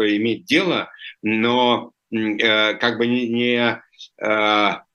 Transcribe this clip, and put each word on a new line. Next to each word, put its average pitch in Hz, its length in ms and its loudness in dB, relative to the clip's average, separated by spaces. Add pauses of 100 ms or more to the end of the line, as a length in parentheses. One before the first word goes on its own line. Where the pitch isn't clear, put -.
(160)
иметь 107 280 -2
дело, 147 460 -2 (320)
но, 117 680 2 (200)
м, 110 260 -2
э, 107 360 2
как 113 240 -2
бы 120 80 0
не, 123 220 -2
не, 120 540 0 (400)
э, 107 480 2 (240)